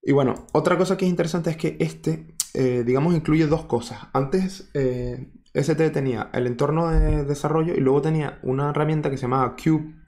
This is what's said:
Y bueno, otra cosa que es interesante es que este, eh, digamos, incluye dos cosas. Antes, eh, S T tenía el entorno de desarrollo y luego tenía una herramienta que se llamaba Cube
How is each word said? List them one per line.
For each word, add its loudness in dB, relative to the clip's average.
Y 2
bueno, 4
otra 2
cosa 2
que -2
es 2
interesante -2
es -4
que -4
este, -4
eh, 0
digamos, 0
incluye 2
dos -2
cosas. -6
Antes, -2
eh, -4
S 0
T 2
tenía -2
el 0
entorno 0
de 4
desarrollo 0
y 2
luego 4
tenía 0
una 0
herramienta 0
que -4
se -6
llamaba 0
Cube 0